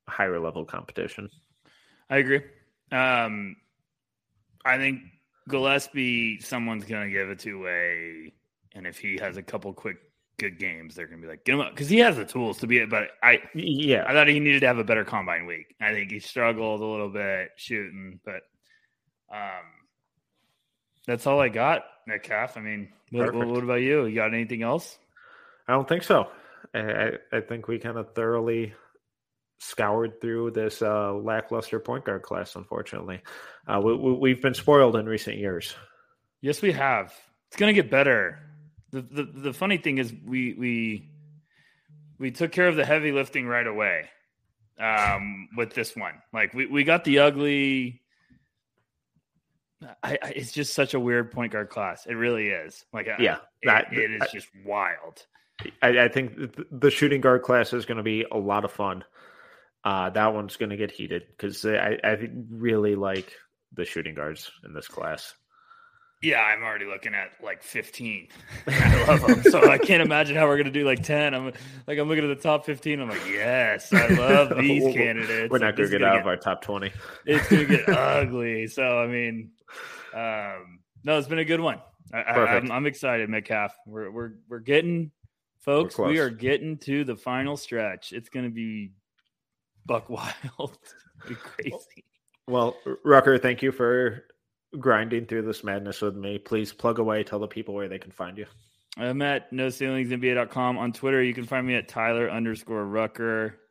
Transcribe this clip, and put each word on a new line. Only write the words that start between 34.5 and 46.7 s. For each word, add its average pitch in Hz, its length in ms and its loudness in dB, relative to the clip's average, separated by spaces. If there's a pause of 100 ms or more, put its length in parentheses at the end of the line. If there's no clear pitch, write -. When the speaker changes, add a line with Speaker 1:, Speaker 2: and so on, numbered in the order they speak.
Speaker 1:
spoiled 135 400 6
in 110 100 2
recent 110 320 -4
years. 95 380 -6 (640)
Speaker 2:
Yes, 143 220 -4
we 202 100 4
have. 135 400 0 (360)
It's - 80 -20
gonna 208 160 6
get 202 180 4
better. 123 480 4 (540)
The, 135 100 -6
the, 135 220 -6
the 135 280 -8
funny 190 240 0
thing 143 220 -2
is 117 160 -2 (100)
we, 123 300 -4
we, 113 560 -4 (1080)
we 131 120 -6
took 165 220 -4
care 180 160 4
of 165 80 2
the 147 100 2
heavy 151 260 2
lifting 135 340 -2
right 120 200 0
away, 101 420 -2 (680)
um, 101 800 0
with 117 180 -2
this 113 220 -6
one. 87 260 -10 (100)
Like, 110 220 0
we, 131 120 -2
we 143 180 2